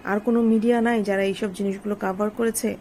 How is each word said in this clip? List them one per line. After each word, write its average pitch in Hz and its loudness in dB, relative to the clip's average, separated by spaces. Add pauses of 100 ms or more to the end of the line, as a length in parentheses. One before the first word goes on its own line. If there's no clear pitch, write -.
আর 196 0
কোনো 233 2
মিডিয়া 226 4
নাই 233 2
যারা 196 0
এইসব 196 -2
জিনিসগুলো 196 -4
কভার 196 -2
করেছে? 220 -2